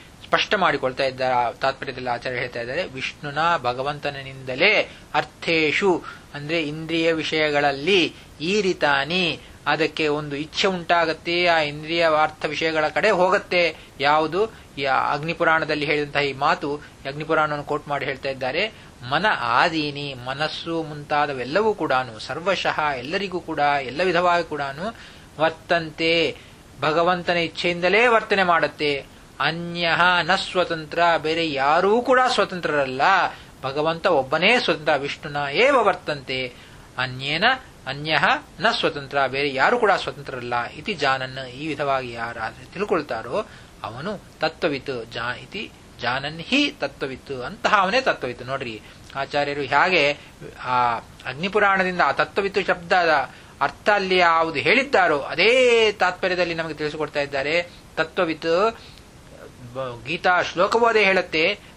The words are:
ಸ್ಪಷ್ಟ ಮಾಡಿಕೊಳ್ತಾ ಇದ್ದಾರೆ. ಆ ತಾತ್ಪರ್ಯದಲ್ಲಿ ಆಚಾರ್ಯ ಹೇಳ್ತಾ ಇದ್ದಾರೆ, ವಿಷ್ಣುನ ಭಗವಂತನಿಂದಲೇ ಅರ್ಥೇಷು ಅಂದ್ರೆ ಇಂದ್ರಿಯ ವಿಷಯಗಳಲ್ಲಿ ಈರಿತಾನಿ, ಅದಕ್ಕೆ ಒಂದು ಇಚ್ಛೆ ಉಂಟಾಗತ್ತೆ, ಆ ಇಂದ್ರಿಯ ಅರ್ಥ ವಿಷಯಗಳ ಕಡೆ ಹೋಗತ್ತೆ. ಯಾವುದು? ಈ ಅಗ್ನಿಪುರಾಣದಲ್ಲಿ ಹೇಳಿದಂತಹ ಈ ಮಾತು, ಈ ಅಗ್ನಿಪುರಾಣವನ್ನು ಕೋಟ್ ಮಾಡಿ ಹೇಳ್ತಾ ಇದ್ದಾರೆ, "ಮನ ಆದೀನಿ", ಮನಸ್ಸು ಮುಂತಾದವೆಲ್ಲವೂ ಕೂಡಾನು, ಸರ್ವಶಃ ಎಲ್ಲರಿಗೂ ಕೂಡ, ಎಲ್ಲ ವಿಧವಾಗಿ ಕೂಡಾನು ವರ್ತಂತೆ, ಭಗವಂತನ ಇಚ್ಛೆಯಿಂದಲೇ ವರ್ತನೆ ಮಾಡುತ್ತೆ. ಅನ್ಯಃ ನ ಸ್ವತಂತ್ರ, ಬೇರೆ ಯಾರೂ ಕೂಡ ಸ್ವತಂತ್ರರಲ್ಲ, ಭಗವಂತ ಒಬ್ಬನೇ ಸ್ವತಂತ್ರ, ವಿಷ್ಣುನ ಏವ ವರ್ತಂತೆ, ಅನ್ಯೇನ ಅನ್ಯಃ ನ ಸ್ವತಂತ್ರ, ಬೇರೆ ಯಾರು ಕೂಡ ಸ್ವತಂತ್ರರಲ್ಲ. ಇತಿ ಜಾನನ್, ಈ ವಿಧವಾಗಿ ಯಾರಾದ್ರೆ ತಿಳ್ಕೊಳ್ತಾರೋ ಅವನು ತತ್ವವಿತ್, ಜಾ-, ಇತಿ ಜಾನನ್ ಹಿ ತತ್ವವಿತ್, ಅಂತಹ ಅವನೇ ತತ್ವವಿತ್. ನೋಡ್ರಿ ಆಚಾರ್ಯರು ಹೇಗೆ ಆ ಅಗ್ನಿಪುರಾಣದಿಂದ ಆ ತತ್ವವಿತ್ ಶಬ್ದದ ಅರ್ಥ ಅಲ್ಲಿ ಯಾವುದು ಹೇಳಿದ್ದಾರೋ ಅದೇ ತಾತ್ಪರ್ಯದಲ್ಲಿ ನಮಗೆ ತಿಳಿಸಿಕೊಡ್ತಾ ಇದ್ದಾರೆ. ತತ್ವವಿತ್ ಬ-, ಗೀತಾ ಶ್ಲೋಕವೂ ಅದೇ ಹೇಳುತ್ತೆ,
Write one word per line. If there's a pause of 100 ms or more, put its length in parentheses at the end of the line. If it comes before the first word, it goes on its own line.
(240)
ಸ್ಪಷ್ಟ
ಮಾಡಿಕೊಳ್ತಾ
ಇದ್ದಾರೆ.
ಆ
ತಾತ್ಪರ್ಯದಲ್ಲಿ
ಆಚಾರ್ಯ
ಹೇಳ್ತಾ
ಇದ್ದಾರೆ,
ವಿಷ್ಣುನ (200)
ಭಗವಂತನಿಂದಲೇ (160)
ಅರ್ಥೇಷು (300)
ಅಂದ್ರೆ
ಇಂದ್ರಿಯ
ವಿಷಯಗಳಲ್ಲಿ (260)
ಈರಿತಾನಿ, (280)
ಅದಕ್ಕೆ
ಒಂದು
ಇಚ್ಛೆ
ಉಂಟಾಗತ್ತೆ,
ಆ
ಇಂದ್ರಿಯ (140)
ಅರ್ಥ
ವಿಷಯಗಳ
ಕಡೆ
ಹೋಗತ್ತೆ. (240)
ಯಾವುದು? (240)
ಈ
ಅಗ್ನಿಪುರಾಣದಲ್ಲಿ
ಹೇಳಿದಂತಹ
ಈ
ಮಾತು, (240)
ಈ
ಅಗ್ನಿಪುರಾಣವನ್ನು
ಕೋಟ್
ಮಾಡಿ
ಹೇಳ್ತಾ
ಇದ್ದಾರೆ, (380)
"ಮನ (140)
ಆದೀನಿ",
ಮನಸ್ಸು
ಮುಂತಾದವೆಲ್ಲವೂ
ಕೂಡಾನು,
ಸರ್ವಶಃ (180)
ಎಲ್ಲರಿಗೂ
ಕೂಡ,
ಎಲ್ಲ
ವಿಧವಾಗಿ
ಕೂಡಾನು (440)
ವರ್ತಂತೆ, (440)
ಭಗವಂತನ
ಇಚ್ಛೆಯಿಂದಲೇ
ವರ್ತನೆ
ಮಾಡುತ್ತೆ. (340)
ಅನ್ಯಃ
ನ
ಸ್ವತಂತ್ರ, (180)
ಬೇರೆ
ಯಾರೂ
ಕೂಡ
ಸ್ವತಂತ್ರರಲ್ಲ, (600)
ಭಗವಂತ
ಒಬ್ಬನೇ
ಸ್ವತಂತ್ರ,
ವಿಷ್ಣುನ (140)
ಏವ
ವರ್ತಂತೆ, (440)
ಅನ್ಯೇನ (420)
ಅನ್ಯಃ (340)
ನ
ಸ್ವತಂತ್ರ, (100)
ಬೇರೆ
ಯಾರು
ಕೂಡ
ಸ್ವತಂತ್ರರಲ್ಲ.
ಇತಿ
ಜಾನನ್,
ಈ
ವಿಧವಾಗಿ
ಯಾರಾದ್ರೆ
ತಿಳ್ಕೊಳ್ತಾರೋ (360)
ಅವನು (180)
ತತ್ವವಿತ್,
ಜಾ-,
ಇತಿ (300)
ಜಾನನ್
ಹಿ
ತತ್ವವಿತ್,
ಅಂತಹ
ಅವನೇ
ತತ್ವವಿತ್.
ನೋಡ್ರಿ (340)
ಆಚಾರ್ಯರು
ಹೇಗೆ (460)
ಆ (300)
ಅಗ್ನಿಪುರಾಣದಿಂದ
ಆ
ತತ್ವವಿತ್
ಶಬ್ದದ (320)
ಅರ್ಥ
ಅಲ್ಲಿ
ಯಾವುದು
ಹೇಳಿದ್ದಾರೋ
ಅದೇ
ತಾತ್ಪರ್ಯದಲ್ಲಿ
ನಮಗೆ
ತಿಳಿಸಿಕೊಡ್ತಾ
ಇದ್ದಾರೆ. (280)
ತತ್ವವಿತ್ (960)
ಬ-,
ಗೀತಾ
ಶ್ಲೋಕವೂ
ಅದೇ
ಹೇಳುತ್ತೆ, (180)